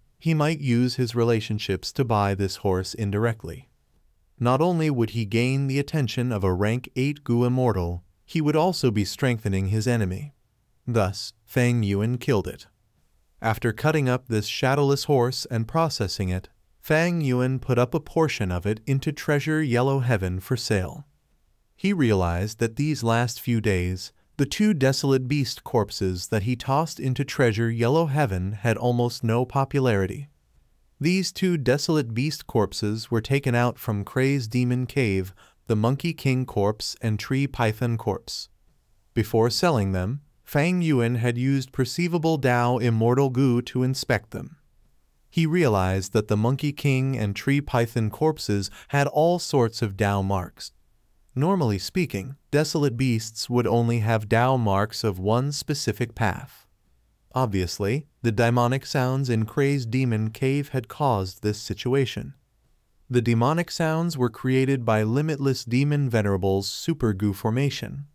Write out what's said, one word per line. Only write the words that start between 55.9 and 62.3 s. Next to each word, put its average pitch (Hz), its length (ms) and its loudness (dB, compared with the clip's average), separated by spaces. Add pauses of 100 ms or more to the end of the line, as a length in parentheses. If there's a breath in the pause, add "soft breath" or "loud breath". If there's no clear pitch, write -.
path. - 520 -6 (680)
Obviously, 101 720 -2 (140)
the 117 100 0
demonic 120 540 2
sounds 131 460 -2
in 110 160 0
Crazed 139 440 0
Demon 117 380 0
Cave 139 420 -2
had 127 180 -4
caused 101 540 -2
this 104 160 0
situation. 131 760 -4 (760)